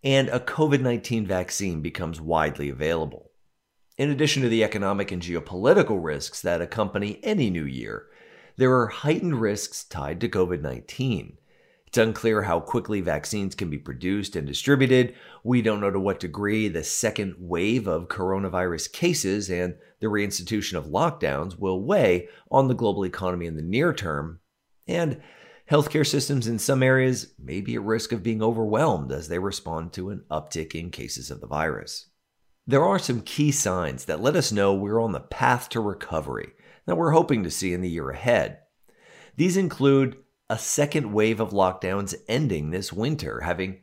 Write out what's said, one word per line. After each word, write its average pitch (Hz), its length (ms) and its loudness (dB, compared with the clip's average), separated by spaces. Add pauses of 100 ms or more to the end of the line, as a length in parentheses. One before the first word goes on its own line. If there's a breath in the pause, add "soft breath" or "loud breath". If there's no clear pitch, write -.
and 135 260 4
a 123 120 0
covid 143 400 2
nineteen 120 440 0
vaccine 90 580 -2
becomes 82 380 -6
widely 76 480 0
available. 76 640 -4 (680)
In 143 140 0
addition 139 320 2
to 120 60 2
the 113 160 4
economic 101 480 -2
and 87 100 -6
geopolitical 95 800 2
risks 76 400 -6
that 87 180 0
accompany 101 640 -2
any 175 260 2
new 85 160 -2
year, 55 440 -8 (480 loud breath)
there 127 180 6
are 120 140 4
heightened 151 520 0
risks 104 440 -2
tied 80 360 -6
to 117 80 0
covid 90 340 2
nineteen. 73 760 -4 (480 soft breath)
It's - 120 0
unclear 110 440 2
how 85 160 0
quickly 104 420 -2
vaccines 92 540 -2
can 87 160 -6
be 73 80 -6
produced 95 560 -4
and 80 100 -4
distributed. 131 720 4 (300 loud breath)
We 120 180 4
don't 107 180 0
know 101 120 0
to 98 80 0
what 95 180 0
degree 104 480 -2
the 82 160 -2
second 98 560 -2
wave 95 480 0
of 85 220 -2
coronavirus 92 840 -2
cases 104 560 0
and 90 280 -2 (240 soft breath)
the 113 80 -2
reinstitution 101 680 -2
of 76 120 -4
lockdowns 85 720 -2
will 92 220 -2
weigh 110 480 4 (220 loud breath)
on 135 180 4
the 123 60 2
global 101 320 0
economy 90 400 -4
in 80 100 -6
the 76 60 -6
near 127 320 0
term, 82 460 -6 (460)
and 170 360 -2 (480 loud breath)
healthcare 147 360 2
systems 131 420 0
in 113 100 -2
some 131 240 2
areas 131 560 2
may 69 240 -8
be 113 140 -4
at 110 60 -4
risk 110 300 -2
of 107 100 -4
being 110 200 -2
overwhelmed 110 680 2
as 76 180 -6
they 85 100 -2
respond 85 540 -6
to 92 180 -8
an 95 200 -10
uptick 80 440 -6
in 85 160 -8
cases 64 400 -12
of 64 100 -12
the - 60 -14
virus. 71 640 -4 (560)
There 139 180 4
are 196 140 4
some 117 240 -2
key 147 300 2
signs 87 520 -2
that 78 160 -4
let 135 160 2
us 131 160 2
know 98 220 4
we're 104 280 0
on 113 100 0
the 65 80 -4
path 123 500 0
to 117 100 -2
recovery 76 680 -4 (360 soft breath)
that 175 120 0
we're 165 160 4
hoping 156 320 4
to 82 60 -4
see 92 220 -2
in 90 80 -2
the 92 80 -2
year 80 220 -4
ahead. 92 480 2 (800 loud breath)
These 175 200 4
include 139 600 4 (320)
a 113 100 -2
second 143 540 0
wave 107 280 4
of 101 100 0
lockdowns 95 640 0 (140)
ending 104 420 0
this 95 220 -4
winter, 87 480 -4
having 90 420 -4